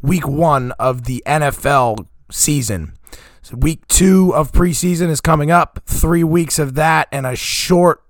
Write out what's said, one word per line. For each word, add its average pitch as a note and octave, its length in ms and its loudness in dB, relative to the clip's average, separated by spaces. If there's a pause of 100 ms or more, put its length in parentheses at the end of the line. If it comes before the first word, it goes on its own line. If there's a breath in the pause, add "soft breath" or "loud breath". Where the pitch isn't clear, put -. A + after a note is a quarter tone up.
week C#3+ 280 0
one C#3 500 0
of B2+ 240 -2
the B2 220 -6
N D3+ 180 0
F C3+ 220 -4
L B2+ 420 0 (240)
season. G#2+ 640 -4 (440 loud breath)
So - 160 -16
week D3+ 320 -2
two F#3+ 440 4
of C#3+ 200 -2
preseason F3 560 0
is D3 100 -2
coming D#3 320 0
up. E3+ 340 0
Three E3 380 2
weeks E3 340 0
of C#3 180 -2
that D#3 360 0
and C3+ 140 -6
a B2+ 100 -4
short - 760 0